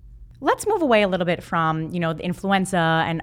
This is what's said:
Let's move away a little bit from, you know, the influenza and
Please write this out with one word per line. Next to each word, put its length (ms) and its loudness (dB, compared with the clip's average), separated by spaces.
Let's 240 0
move 160 2
away 220 4
a 40 2
little 180 0
bit 180 -2
from, 480 -2
you 80 -4
know, 140 0
the 100 -10
influenza 840 0
and 180 -4